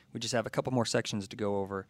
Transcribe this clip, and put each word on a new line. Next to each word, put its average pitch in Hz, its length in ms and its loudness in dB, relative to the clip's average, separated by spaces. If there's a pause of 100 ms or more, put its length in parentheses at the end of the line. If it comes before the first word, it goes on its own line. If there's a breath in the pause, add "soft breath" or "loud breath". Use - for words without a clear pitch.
(120)
We - 80 -6
just 117 140 -4
have 117 140 4
a - 20 -4
couple 131 240 0
more 120 120 4
sections 107 420 0
to - 80 -12
go 101 220 0
over. 98 320 -2